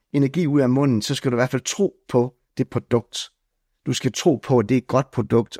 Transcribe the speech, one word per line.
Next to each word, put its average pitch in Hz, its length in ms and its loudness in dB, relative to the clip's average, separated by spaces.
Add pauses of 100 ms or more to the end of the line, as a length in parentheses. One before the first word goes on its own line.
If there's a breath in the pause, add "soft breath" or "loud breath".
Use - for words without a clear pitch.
(140)
energi 143 340 0
ud 143 140 2
af 123 80 2
munden, 131 320 2
så 135 140 -4
skal 131 160 -4
du 123 40 0
i 120 40 0
hvert 123 100 0
fald 131 160 -4
tro - 280 -2 (160)
på 127 240 0 (240)
det - 120 -2
produkt. - 500 -4 (680)
Du 131 80 -2
skal 123 200 -4
tro 160 220 2
på, 123 240 2
at 107 100 0
det 131 60 2
er 123 60 2
et - 60 -10
godt - 240 0
produkt, 117 480 -2